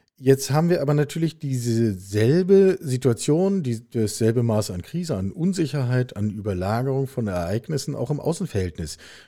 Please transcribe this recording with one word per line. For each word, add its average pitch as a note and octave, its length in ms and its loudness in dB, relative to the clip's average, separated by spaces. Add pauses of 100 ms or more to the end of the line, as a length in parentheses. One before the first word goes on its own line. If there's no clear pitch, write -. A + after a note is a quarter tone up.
(200)
jetzt C3+ 300 4
haben D#3+ 180 2
wir F3 140 2
aber C#3+ 120 2
natürlich D3+ 440 -2
diese A#2 540 0
selbe D#3 880 4
Situation, D3 840 0
die, A#2 260 -4
dasselbe A2+ 540 0
Maß G#2+ 300 0
an F2+ 100 -6
Krise, D#3+ 340 -6
an F#2+ 160 -4
Unsicherheit, C#3 840 -2
an G#2 120 -2
Überlagerung G#2+ 800 -2
von A#2+ 220 -4
Ereignissen, G2+ 680 -4
auch B2+ 160 -4
im D3 100 -4
Außenverhältnis, F#2+ 760 -4 (300)